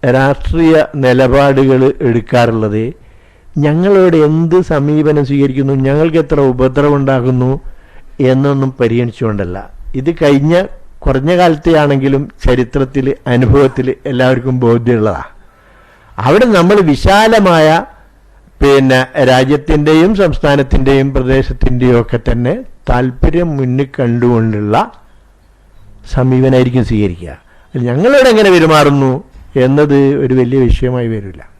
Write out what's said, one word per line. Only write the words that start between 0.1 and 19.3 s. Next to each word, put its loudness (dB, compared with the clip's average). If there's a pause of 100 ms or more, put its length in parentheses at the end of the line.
രാഷ്ട്രീയ 0 (200)
നിലപാടുകൾ 2 (140)
എടുക്കാറുള്ളത് -2 (800)
ഞങ്ങളോട് 2
എന്ത് 2 (140)
സമീപനം 0
സ്വീകരിക്കുന്നു, -2 (120)
ഞങ്ങൾക്ക് 0
എത്ര -2
ഉപദ്രവം 0
ഉണ്ടാകുന്നു -2 (680)
എന്നൊന്നും 0 (100)
പരിഗണിച്ചുകൊണ്ടല്ല. -4 (300)
ഇത് -4 (120)
കഴിഞ്ഞ 2 (500)
കുറഞ്ഞ -2
കാലത്തെയാണെങ്കിലും 0 (220)
ചരിത്രത്തിൽ, -2 (200)
അനുഭവത്തിൽ 0 (120)
എല്ലാവർക്കും -2
ബോധ്യമുള്ളതാ. 0 (920)
അവിടെ 2 (120)
നമ്മൾ 2 (160)
വിശാലമായ, 2 (920)
പിന്നെ, 4 (300)